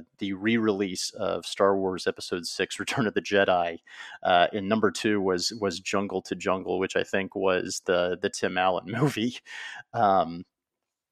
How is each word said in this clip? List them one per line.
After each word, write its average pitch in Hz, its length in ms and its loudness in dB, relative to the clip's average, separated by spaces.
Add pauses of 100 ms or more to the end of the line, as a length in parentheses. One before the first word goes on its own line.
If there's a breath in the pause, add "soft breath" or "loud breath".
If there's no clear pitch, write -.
(180)
the 98 140 -4
re-release 104 800 0
of 90 340 -4
Star 98 320 4
Wars 92 300 -2
Episode 92 400 -4
Six, - 340 -4
Return - 260 -2
of 101 80 -2
the 98 60 2
Jedi. 90 580 2 (440 loud breath)
Uh, 87 300 6
and 98 160 -4
number 101 220 4
two 104 300 0
was, 90 400 0
was 98 200 -2
Jungle 98 420 -4
to - 120 -8
Jungle, 90 440 -2
which 95 180 -2
I 92 60 2
think 95 340 -4
was 95 480 0
the, 90 360 2
the 98 100 -2
Tim 92 280 -4
Allen 92 280 2
<laughs> 113 140 -4
movie. 123 360 0 (560 loud breath)
Um, 92 520 2 (680)